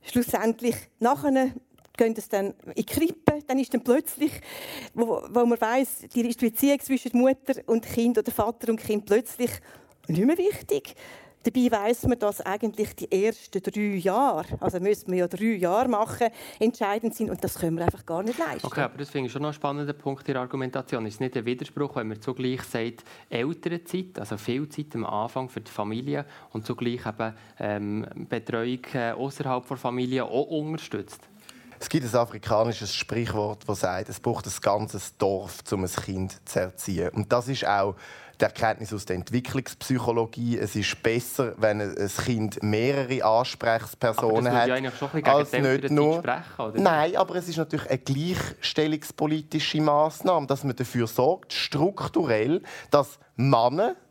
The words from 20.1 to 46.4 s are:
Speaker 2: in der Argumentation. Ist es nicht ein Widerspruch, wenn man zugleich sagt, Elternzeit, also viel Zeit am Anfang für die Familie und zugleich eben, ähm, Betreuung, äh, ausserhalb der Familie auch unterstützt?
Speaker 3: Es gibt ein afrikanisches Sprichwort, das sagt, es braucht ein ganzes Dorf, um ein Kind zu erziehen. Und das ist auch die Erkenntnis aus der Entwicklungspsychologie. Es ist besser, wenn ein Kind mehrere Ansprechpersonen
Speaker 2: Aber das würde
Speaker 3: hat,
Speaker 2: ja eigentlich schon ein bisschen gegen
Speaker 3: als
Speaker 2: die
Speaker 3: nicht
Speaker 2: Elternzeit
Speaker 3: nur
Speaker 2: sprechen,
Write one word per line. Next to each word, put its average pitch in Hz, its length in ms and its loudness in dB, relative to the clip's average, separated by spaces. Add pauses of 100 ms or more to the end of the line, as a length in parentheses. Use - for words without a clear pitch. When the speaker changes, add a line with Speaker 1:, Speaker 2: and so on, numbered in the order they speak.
Speaker 2:
in 143 60 -2
der 131 80 0
Argumentation. 127 640 -4
Ist 110 100 -8
es - 60 -20
nicht 131 160 -2
ein 113 80 -2
Widerspruch, 127 500 -4
wenn 110 140 -4
man 107 120 -8
zugleich 127 420 -4
sagt, 117 420 -6 (240)
Elternzeit, 170 920 -4
also 107 160 -6
viel 123 320 -4
Zeit 151 280 -10
am 113 100 -4
Anfang 120 420 -4
für - 140 -10
die 110 100 -18
Familie 123 540 -4 (260)
und 110 140 -8
zugleich 120 400 -4
eben, 110 280 -4 (260)
ähm, 104 460 -4 (220)
Betreuung, 120 540 -4 (120)
äh, 120 180 -2
ausserhalb 131 580 -6
der 139 80 -6
Familie 127 480 -2
auch 131 220 0
unterstützt? 156 760 -6 (580)
Speaker 3:
Es - 80 -10
gibt 160 240 0
ein 110 80 -2
afrikanisches 113 760 0
Sprichwort, 107 760 -2
das 101 140 -2
sagt, 92 280 -2
es 113 100 -12
braucht 110 280 -2
ein 95 140 -8
ganzes 104 540 -2
Dorf, 98 440 0 (120)
um 98 120 0
ein 90 60 -2
Kind 95 540 -6
zu - 160 -4
erziehen. 92 500 -4
Und 107 220 -2
das 120 160 2
ist 131 180 -4
auch 101 300 0 (440)
die 107 60 6
Erkenntnis 110 480 -2
aus 104 120 -8
der 92 100 -2
Entwicklungspsychologie. 117 1400 -2
Es - 180 -4
ist 101 280 -2
besser, 117 540 0
wenn 107 240 4
ein 101 300 -2 (120)
Kind 110 400 -2
mehrere 123 600 2
Ansprechpersonen 113 1120 2
Speaker 2:
Aber 113 60 4
das 123 120 2
würde 123 80 6
Speaker 3:
hat, 120 60 6
Speaker 2:
ja 127 80 2
eigentlich 131 200 -4
schon 143 120 -4
ein 156 140 -2
bisschen - 20 -8
gegen 135 140 8
Speaker 3:
als 147 140 2
Speaker 2:
die 123 60 2
Speaker 3:
nicht 135 100 4
Speaker 2:
Elternzeit 135 240 2
Speaker 3:
nur 151 280 6
Speaker 2:
sprechen, 160 420 -4